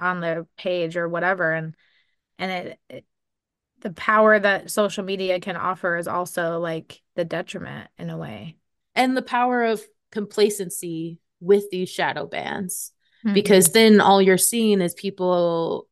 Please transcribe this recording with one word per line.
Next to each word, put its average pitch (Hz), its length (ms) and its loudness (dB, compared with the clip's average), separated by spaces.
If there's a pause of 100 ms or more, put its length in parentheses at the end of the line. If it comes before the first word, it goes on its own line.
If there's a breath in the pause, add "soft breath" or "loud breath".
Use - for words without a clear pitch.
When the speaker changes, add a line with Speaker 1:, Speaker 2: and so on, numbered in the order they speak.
Speaker 1:
on 180 180 -2
their 170 260 -4 (120)
page 175 400 -4
or 170 100 -4
whatever. 175 460 -2
And, 160 200 -6 (640)
and 185 140 -6
it, - 280 -10 (100)
it, - 160 -18 (720)
the 214 140 -8
power 214 440 4
that 196 340 0
social 202 340 -2
media 185 340 -2
can 180 160 -8
offer 180 400 -4
is 175 120 -4
also, 170 520 -4
like, 165 420 -8 (140)
the 175 80 -2
detriment 170 760 -10
in 170 120 -12
a 165 80 -10
way. 147 400 -14 (360)
Speaker 2:
And 262 220 0
the 247 60 -2
power 247 420 0
of 220 180 0 (300)
complacency 180 1080 -4 (200)
with 202 320 2
these 180 180 -4
shadow 151 360 -4
bans, - 640 -8 (340)
Speaker 1:
Mm-hmm. 208 80 0
Speaker 2:
because 196 380 6
then 220 300 8
all 196 200 6
you're 190 160 6
seeing 214 440 2
is 170 120 -2
people 175 1000 -2